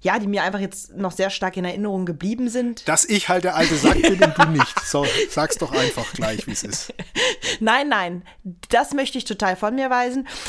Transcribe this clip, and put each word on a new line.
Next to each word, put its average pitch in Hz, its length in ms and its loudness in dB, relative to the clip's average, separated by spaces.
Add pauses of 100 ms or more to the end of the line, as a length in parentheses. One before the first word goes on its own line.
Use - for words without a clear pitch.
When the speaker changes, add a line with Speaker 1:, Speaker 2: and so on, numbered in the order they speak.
Speaker 1:
ja, 190 160 2
die 208 80 -2
mir 202 160 0
einfach 185 160 0
jetzt - 380 -8
noch 190 160 -4
sehr 190 180 0
stark 190 280 -4
in 180 80 -2
Erinnerung 190 420 -2
geblieben 214 420 -2
sind. 240 380 -4
Speaker 2:
Dass - 180 2
ich 208 240 0
halt 180 140 2
der 180 120 0
alte 165 200 4
Sack - 260 6
bin 254 180 6
und 285 160 6
du - 100 6
nicht. 156 340 2
So, 143 260 0 (240)
sag's - 300 -2
doch 160 140 -4
einfach - 400 -2
gleich, 110 340 -2
wie's 107 160 -6
ist. - 280 -8 (360)
Speaker 1:
<laughs> - 320 -4
Nein, 247 280 2
nein, 180 360 -2 (460)
das - 260 2
möchte 269 240 -2
ich - 60 -8
total 190 300 -2
von 214 200 -2
mir 269 160 0
weisen. 247 360 0 (220)